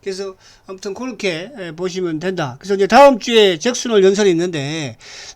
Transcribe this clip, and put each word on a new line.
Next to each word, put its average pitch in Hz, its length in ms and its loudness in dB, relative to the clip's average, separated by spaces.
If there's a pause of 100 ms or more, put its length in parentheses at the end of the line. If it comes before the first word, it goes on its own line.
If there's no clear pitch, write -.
그래서 190 340 -10 (320)
아무튼 196 260 -12
그렇게, 202 680 -8
예, 175 120 -12
보시면 175 480 -6
된다. 165 400 -6
그래서 196 160 -4
이제 196 100 2
다음 262 320 8
주에 208 400 2
잭슨홀 226 460 0
연설이 196 260 4
있는데, 160 680 -4 (380)